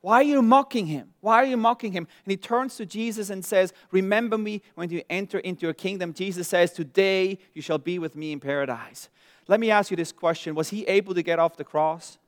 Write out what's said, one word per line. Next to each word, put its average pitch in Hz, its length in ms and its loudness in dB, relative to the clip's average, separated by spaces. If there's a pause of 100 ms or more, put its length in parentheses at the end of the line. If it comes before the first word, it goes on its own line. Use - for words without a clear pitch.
Why 208 160 4
are 277 60 8
you 294 180 4
mocking 240 440 4
him? 151 360 -8
Why 226 160 4
are 254 80 6
you 254 120 -2
mocking 226 340 0
him?" 170 160 -6 (160)
And 196 80 -6
he 196 60 0
turns 240 400 -2
to 214 80 -10
Jesus 214 460 -6
and 190 120 -8
says, 185 300 2 (180)
"Remember 208 460 2
me 208 240 -4 (140)
when 170 160 -8
you 170 180 -6
enter 190 300 -4
into 175 260 -6
your 165 80 -2
kingdom." 185 400 -6
Jesus 180 340 -6
says, 175 240 4
"Today 190 680 0 (140)
you 151 80 -16
shall 151 180 -2
be 175 180 -4
with 160 180 -8
me 156 160 -8
in 147 80 -8
paradise." 139 680 -6 (380)
Let 202 120 4
me 220 120 2
ask 208 180 4
you 180 80 -2
this 165 140 -4
question. 165 420 -2
Was 156 160 -4
he 208 160 -8
able 190 300 2
to 175 80 -2
get 170 160 0
off 165 180 0
the 147 60 -10
cross 156 640 -4